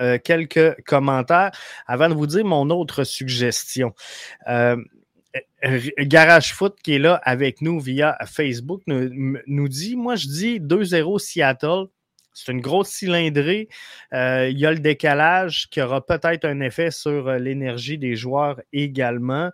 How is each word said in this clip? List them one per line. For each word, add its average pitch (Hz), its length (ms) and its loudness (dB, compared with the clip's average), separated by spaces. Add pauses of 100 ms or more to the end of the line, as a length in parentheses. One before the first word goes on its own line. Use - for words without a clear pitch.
euh, 123 220 2
quelques 165 640 2
commentaires 139 640 2 (380)
avant 131 200 2
de 160 60 2
vous 147 140 -2
dire 196 160 0
mon 151 260 2
autre 165 320 -2
suggestion. 123 880 -4 (560)
Euh, 120 280 2 (880)
R-, 131 360 -2
Garage 160 560 6
Foot, 196 280 -2
qui 151 120 0
est 139 40 2
là 160 160 6 (100)
avec 131 360 0
nous 160 200 -2
via 139 440 0
Facebook, 139 600 -4
nous, 131 160 -2
m-, 131 440 -4
nous 143 220 -2
dit, « 175 280 -6
Moi, 240 180 -2
je 170 140 -4
dis 196 320 -4
deux 170 240 2
zéro 175 340 0
Seattle. » 160 680 0 (480)
C'est - 180 -10
une 127 80 -2
grosse 170 280 0
cylindrée. 170 800 -2 (460)
Euh, 131 340 0
il 139 100 -4
y 143 60 2
a 156 80 4
le 165 60 0
décalage 156 920 2
qui 147 120 -2
aura 131 240 -2
peut-être 165 380 -2
un 143 160 -2
effet 156 300 -2
sur, 147 380 -4
euh, 131 100 -2
l'énergie 131 600 -6
des 127 160 -4
joueurs 131 460 -4 (120)
également. 135 800 -2